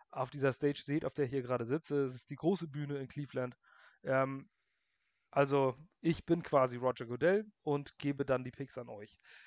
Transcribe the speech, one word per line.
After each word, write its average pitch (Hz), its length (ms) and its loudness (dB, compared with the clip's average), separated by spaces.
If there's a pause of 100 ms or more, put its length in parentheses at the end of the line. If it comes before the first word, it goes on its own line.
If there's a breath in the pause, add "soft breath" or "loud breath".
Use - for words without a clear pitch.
(100)
auf 131 200 -4
dieser 135 200 2
Stage 143 340 0
seht, 151 200 -2
auf 147 100 -4
der 143 120 0
ich 120 40 -6
hier 135 120 -2
gerade 120 240 -2
sitze. 143 360 0
Es 127 140 -2
ist - 140 -18
die 143 60 -8
große 170 300 2
Bühne 143 320 -6
in 135 80 -6
Cleveland. 131 500 -6 (460 soft breath)
Ähm, 135 480 0 (840)
also 139 440 4 (240)
ich - 260 0
bin 165 160 2
quasi 131 340 4
Roger 123 300 -2
Goodell 170 400 2 (160)
und 143 360 -2
gebe 139 260 -2
dann 127 180 0
die 123 80 -8
Picks - 280 -12
an 120 100 -12
euch. 107 280 -14 (300 loud breath)